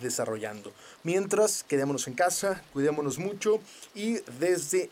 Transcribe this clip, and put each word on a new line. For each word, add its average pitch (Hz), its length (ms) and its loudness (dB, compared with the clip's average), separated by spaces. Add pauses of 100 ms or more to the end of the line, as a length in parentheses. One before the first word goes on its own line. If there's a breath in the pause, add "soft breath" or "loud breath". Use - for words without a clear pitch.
desarrollando. 110 680 -4 (320 loud breath)
Mientras, 196 600 2
quedémonos 139 440 0
en 127 60 -8
casa, 180 580 0
cuidémonos 147 480 0
mucho 202 400 0 (340 loud breath)
y 220 260 -2 (200)
desde 175 520 2